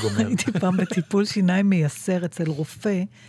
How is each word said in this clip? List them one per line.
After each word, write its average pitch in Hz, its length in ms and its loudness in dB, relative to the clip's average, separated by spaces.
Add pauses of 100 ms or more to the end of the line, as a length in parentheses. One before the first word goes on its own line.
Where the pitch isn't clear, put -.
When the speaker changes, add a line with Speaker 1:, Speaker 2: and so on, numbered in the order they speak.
Speaker 1:
גומר." 107 160 -2
Speaker 2:
<laughs> 110 100 2
הייתי 233 320 0
פעם 185 180 2
בטיפול 185 480 0
שיניים 196 440 2
מייסר 175 560 0
אצל 165 240 -4
רופא, 160 520 -4 (280)